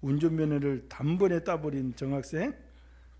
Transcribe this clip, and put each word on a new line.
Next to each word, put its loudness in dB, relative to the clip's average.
운전면허를 2
단번에 2
따버린 -2
정학생? -4